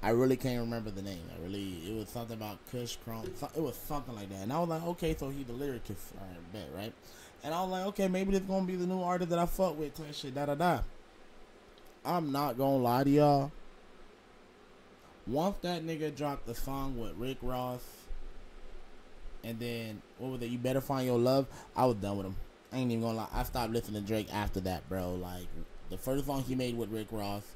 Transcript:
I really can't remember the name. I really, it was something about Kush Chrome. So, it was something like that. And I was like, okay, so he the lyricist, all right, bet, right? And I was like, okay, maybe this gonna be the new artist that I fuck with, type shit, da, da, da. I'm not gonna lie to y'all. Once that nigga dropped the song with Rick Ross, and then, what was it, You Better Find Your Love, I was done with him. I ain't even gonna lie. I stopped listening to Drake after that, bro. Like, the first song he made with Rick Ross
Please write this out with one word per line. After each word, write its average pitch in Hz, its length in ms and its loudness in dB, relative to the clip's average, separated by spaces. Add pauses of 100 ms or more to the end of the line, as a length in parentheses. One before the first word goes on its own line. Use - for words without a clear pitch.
I 110 80 4
really 131 260 6
can't 123 240 -2
remember 117 300 -4
the 95 120 -6
name. 95 200 -6 (100)
I 82 120 -10
really, 95 440 -6
it 110 80 -4
was 107 120 -6
something 117 280 -6
about 107 220 -8 (140)
Kush 123 320 -6
Chrome. 113 320 -8
So, 143 200 -6
it 156 40 -2
was 135 160 -2 (100)
something 131 300 -4
like 101 140 -8
that. 95 120 -6
And 110 100 -2
I 156 60 0
was 175 100 2
like, 165 160 -2
okay, 170 320 0
so 139 120 -4
he 139 160 -6
the 120 80 -8
lyricist, 120 680 -6
all 98 60 -10
right, 85 260 -14
bet, 92 220 -8
right? 107 180 -6 (520)
And 151 100 -2
I 175 80 0
was 185 80 0
like, 185 160 0
okay, 196 220 2
maybe 190 240 4
this 190 80 6
gonna 190 260 0
be 185 80 0
the 180 120 0
new 185 140 2
artist 180 300 2
that 170 80 4
I 170 80 6
fuck 170 320 2
with, 151 160 -4
type 151 180 -8
shit, 139 220 -6
da, 143 120 0
da, 143 100 2
da. 160 240 6 (1200)
I'm 156 280 2
not 139 260 2
gonna 139 200 6
lie 123 260 6
to 139 60 8
y'all. 143 420 8 (1700)
Once 175 380 0
that 175 220 -2
nigga 156 320 -2
dropped 139 300 -2
the 120 80 -4
song 135 440 -2
with 113 180 -4
Rick 127 260 -4
Ross, 127 400 -2 (1600)
and 113 160 -6
then, 113 420 -6 (160)
what 131 140 -4
was 120 100 -4
it, 117 40 -2
You 120 120 -2
Better 127 220 2
Find 131 260 0
Your 123 120 6
Love, 131 280 8 (300)
I 131 100 6
was 123 100 6
done 101 200 -2
with 95 100 -2
him. 95 100 -4 (360)
I 127 60 -2
ain't 123 120 2
even 117 120 2
gonna 113 160 0
lie. 107 140 -4
I 123 120 2
stopped 117 280 -2
listening 107 300 0
to 98 60 -6
Drake 107 260 0
after 98 260 2
that, 92 280 -2
bro. 90 260 0
Like, 90 320 -6 (440)
the - 60 -4
first 135 300 0
song 135 160 0
he 127 140 -2
made 123 200 0
with 113 140 -2
Rick 110 220 -4
Ross 101 320 -2 (120)